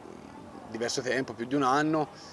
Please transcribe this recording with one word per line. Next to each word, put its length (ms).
diverso 320
tempo, 320
più 140
di 80
un 80
anno, 460